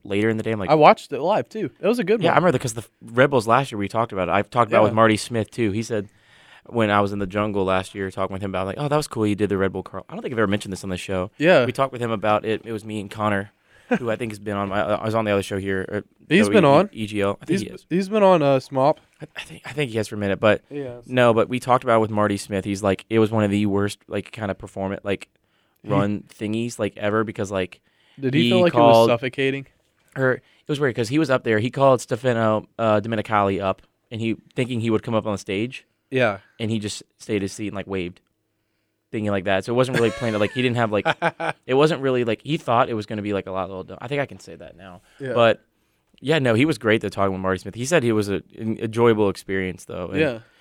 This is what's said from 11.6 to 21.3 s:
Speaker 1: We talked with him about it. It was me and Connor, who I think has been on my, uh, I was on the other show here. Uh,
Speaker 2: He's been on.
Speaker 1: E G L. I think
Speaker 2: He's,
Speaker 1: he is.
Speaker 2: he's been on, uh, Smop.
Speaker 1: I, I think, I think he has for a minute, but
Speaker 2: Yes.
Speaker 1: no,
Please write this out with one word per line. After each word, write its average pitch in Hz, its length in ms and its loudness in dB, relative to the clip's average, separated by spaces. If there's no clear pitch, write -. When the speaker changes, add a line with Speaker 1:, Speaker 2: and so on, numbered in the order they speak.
Speaker 1:
We 123 60 -4
talked 135 200 -2
with 120 80 -10
him 120 100 -4
about 107 360 0
it. 110 180 -4
It 113 80 -10
was 107 140 -10
me 107 140 -8
and 98 100 -12
Connor, 104 400 -2
who 117 120 -4
I 110 60 -2
think 113 160 -6
has 104 60 -12
been 104 180 -6
on 101 140 -4
my, 98 100 0
uh, 95 160 2
I - 80 -8
was 110 100 -2
on 113 120 0
the 104 40 0
other 101 120 2
show 98 160 -4
here. 95 340 -4
Uh, 104 80 -4
Speaker 2:
He's 202 220 4
been 190 160 4
on. 156 260 6
Speaker 1:
E 110 160 -8
G 104 140 -4
L. 98 220 0
I - 20 -20
think - 60 -10
Speaker 2:
He's, 196 100 0
Speaker 1:
he 135 140 -8
is. - 160 -20
Speaker 2:
he's 185 180 -2
been 214 140 0
on, 185 200 6
uh, 139 180 4
Smop. 139 380 0
Speaker 1:
I, 151 60 -16
I - 60 -12
think, - 240 -18
I - 60 -14
think 135 180 -4
he 110 80 -2
has 107 100 -2
for 113 60 -10
a 104 40 -8
minute, 98 220 -2
but 107 300 4
Speaker 2:
Yes. 123 360 -12
Speaker 1:
no, 123 280 4